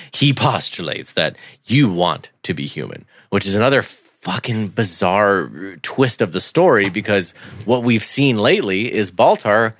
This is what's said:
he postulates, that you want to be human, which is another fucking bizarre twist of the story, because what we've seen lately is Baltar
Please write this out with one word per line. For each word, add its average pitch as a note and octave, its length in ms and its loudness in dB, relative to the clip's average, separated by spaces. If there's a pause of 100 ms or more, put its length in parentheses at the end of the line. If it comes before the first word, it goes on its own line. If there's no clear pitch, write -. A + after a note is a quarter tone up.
(120)
he C#3 220 2
postulates, - 800 -4
that D#2 220 -2 (280)
you B2+ 260 4
want F2 380 -2 (140)
to - 120 -8
be C#2+ 120 -8
human, A1+ 400 -12 (240)
which F#2+ 160 -2
is G2 100 -2
another B2 240 2
fucking - 880 -8
bizarre F#2+ 1120 0
twist - 380 -2
of G#2+ 120 0
the F2+ 80 -4
story, B2 500 2
because G2+ 420 -2 (320)
what A#2+ 180 0
we've A#2 220 2
seen C3+ 320 2
lately G#2+ 560 0
is G2 180 -2
Baltar A2+ 680 2